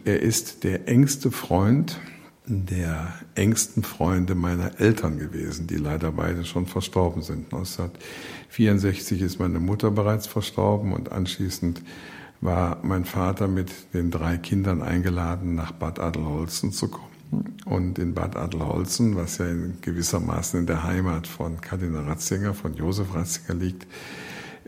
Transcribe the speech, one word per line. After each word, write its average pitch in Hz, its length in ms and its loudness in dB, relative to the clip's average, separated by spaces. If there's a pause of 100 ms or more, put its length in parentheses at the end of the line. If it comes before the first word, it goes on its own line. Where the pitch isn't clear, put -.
er 101 180 4
ist - 400 0
der 92 260 -2
engste 131 440 6
Freund 113 680 4 (460)
der 90 640 -2 (220)
engsten 107 480 4
Freunde 90 540 2
meiner 87 440 0
Eltern 101 380 4
gewesen, 76 480 -4
die 82 100 -4
leider 78 360 0
beide 85 340 -2
schon 90 200 0
verstorben 90 540 2
sind. 78 320 -6
Neunzehnhundertvierundsechzig 95 1700 0
ist 92 180 0
meine 87 200 0
Mutter 101 320 2
bereits 107 380 2
verstorben 101 640 2
und - 180 -4
anschließend 90 720 -2 (600)
war 87 400 2
mein 92 220 2
Vater 95 440 0
mit 95 220 0 (220)
den 87 180 2
drei 85 280 0
Kindern 95 440 2
eingeladen, 87 720 0
nach 82 160 -4
Bad 82 260 -6
Adelholzen 80 720 -2
zu - 160 -2
kommen. - 680 -8 (100)
Und 92 320 0
in 87 160 0
Bad 87 220 -2
Adelholzen, 87 800 0
was 85 220 -2
ja 90 100 -2
in 85 360 -4
gewissermaßen 85 800 0
in 85 60 2
der 82 180 2
Heimat 90 420 0
von 80 340 -6
Kardinal 85 440 -4
Ratzinger, 101 500 -2
von 78 200 -4
Josef 92 400 -2
Ratzinger 87 460 -2
liegt, 90 260 -4 (800)